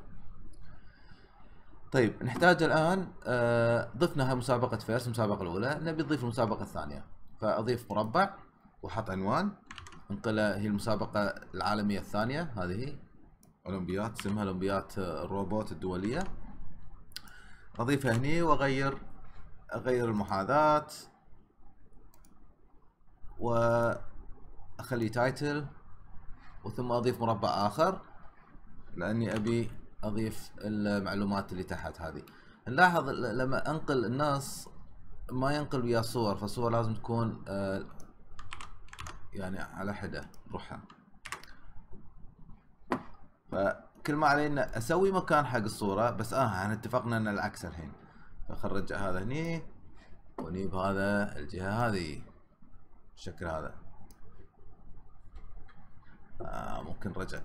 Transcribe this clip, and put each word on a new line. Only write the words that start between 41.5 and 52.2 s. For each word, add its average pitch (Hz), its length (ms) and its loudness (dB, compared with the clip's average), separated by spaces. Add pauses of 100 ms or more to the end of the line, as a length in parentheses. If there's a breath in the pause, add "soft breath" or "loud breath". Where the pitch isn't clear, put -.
فكل - 640 0
ما 151 120 6
علينا 143 500 4
أسوي 175 340 4
مكان 165 340 4
حق 120 120 0
الصورة، 107 520 2
بس 113 240 -2
آه، 131 120 6
احنا 101 280 0
اتفقنا 113 440 0
إن 110 100 2
العكس 98 380 -2
الحين. 82 280 -8 (560 loud breath)
فخل 92 200 0
نرجع 95 400 0
هذا 92 140 2
هني 160 400 -2 (760 loud breath)
ونجيب 92 360 -2
هذا 98 600 2
الجهة 95 500 0
هذه 82 340 -2 (920)